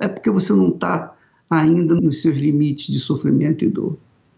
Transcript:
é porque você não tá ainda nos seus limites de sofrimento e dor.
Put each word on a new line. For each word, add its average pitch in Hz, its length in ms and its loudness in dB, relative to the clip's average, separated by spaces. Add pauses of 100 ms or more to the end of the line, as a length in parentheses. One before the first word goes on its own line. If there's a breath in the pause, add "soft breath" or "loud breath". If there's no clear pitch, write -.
é 202 80 -2
porque - 220 -4
você 190 220 0
não 190 180 4
tá - 440 -4 (340 soft breath)
ainda 165 460 2
nos 165 280 0
seus 156 160 2
limites 147 480 0
de 135 120 -2
sofrimento - 680 0
e - 40 2
dor. - 280 -4 (420)